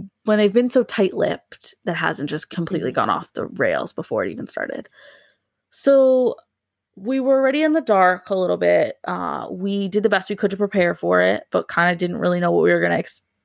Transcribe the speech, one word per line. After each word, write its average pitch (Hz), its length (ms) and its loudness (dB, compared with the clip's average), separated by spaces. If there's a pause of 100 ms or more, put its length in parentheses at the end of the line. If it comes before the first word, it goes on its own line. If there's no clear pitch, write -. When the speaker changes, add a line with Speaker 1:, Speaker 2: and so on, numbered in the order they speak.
(260)
Speaker 1:
when 214 120 2
they've 208 160 2
been 247 160 2
so 254 140 2
tight-lipped - 920 -4 (100)
that 170 100 -4
hasn't 160 340 -4
just 151 200 -8
completely 165 420 -4
Speaker 2:
Mm-hmm. - 40 -6
Speaker 1:
gone 110 140 0
off - 240 -8
the - 140 -8
rails 90 440 -2
before - 320 -6
it 92 80 -6
even - 160 -12
started. - 400 -10 (840)
So 262 640 4 (600)
we 240 240 -4
were 269 200 2
already 277 240 2
in 311 100 2
the 320 80 2
dark 185 480 2
a 202 60 0
little 180 220 0
bit. 175 480 2
Uh, 180 460 -6
we 196 380 -4
did 202 140 -2
the 220 60 4
best 190 200 -2
we 208 60 -6
could 196 160 -2
to 196 60 -8
prepare 190 380 0
for 180 260 0
it, 185 300 0
but 170 180 -2
kinda 175 260 0
didn't 175 240 -4
really 180 200 0
know 175 120 0
what 170 120 4
we 175 80 4
were 170 100 2
gonna 170 160 0
ex-, - 240 -8 (240)